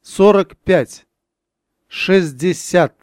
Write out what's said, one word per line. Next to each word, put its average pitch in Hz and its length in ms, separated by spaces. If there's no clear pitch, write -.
Сорок 196 560
пять. - 500
Шестьдесят. 170 1160